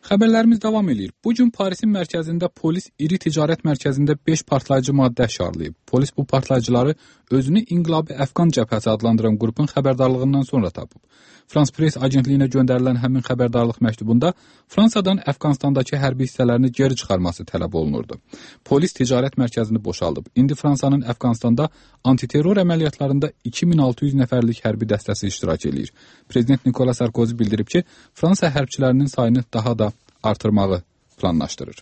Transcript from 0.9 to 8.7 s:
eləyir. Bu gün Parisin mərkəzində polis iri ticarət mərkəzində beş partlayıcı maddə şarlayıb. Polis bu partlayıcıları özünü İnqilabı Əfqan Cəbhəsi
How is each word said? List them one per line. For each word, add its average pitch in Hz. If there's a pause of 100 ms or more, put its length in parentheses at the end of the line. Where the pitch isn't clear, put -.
eləyir. 98 (120)
Bu 226
gün 240
Parisin 196
mərkəzində 170 (120)
polis 165 (100)
iri 156
ticarət 156
mərkəzində 143 (100)
beş 156
partlayıcı 135
maddə 127
şarlayıb. 87 (120)
Polis 135
bu 143
partlayıcıları 127 (360)
özünü 135
İnqilabı 160
Əfqan 165
Cəbhəsi 113